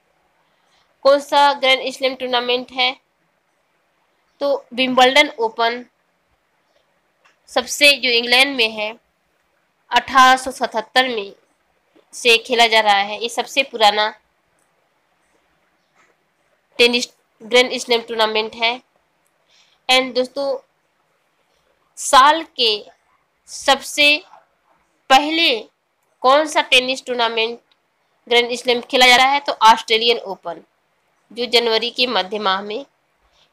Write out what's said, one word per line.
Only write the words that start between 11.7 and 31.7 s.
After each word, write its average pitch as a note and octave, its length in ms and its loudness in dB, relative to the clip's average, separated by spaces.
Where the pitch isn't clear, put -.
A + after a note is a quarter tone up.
से A#3 240 2
खेला A#3 300 2
जा A3 120 2
रहा G#3 180 4
है। G3+ 240 -4
ये A#3 80 -4
सबसे B3+ 340 -4
पुराना G#3+ 560 0
टेनिस A#3+ 320 0
ग्रैंड B3 340 0
स्लैम A#3+ 240 -2
टूर्नामेंट A3 540 -4
है। A#3+ 260 -4
And C4 240 0
दोस्तों, C4+ 420 -4
साल D4 480 2
के A3+ 420 -4
सबसे D4 760 -2
पहले D4 680 0
कौन C#4+ 260 2
सा D4+ 140 0
टेनिस C4 440 -4
टूर्नामेंट A#3 540 -4
ग्रैंड A#3+ 260 0
स्लैम A#3+ 260 -4
खेला B3+ 260 2
जा B3 80 6
रहा B3+ 100 4
है? C#4 140 0
तो C#4 140 -6
ऑस्ट्रेलियन A3+ 640 2
ओपन, F3 440 -14
जो A#3+ 120 -8
जनवरी A#3 440 0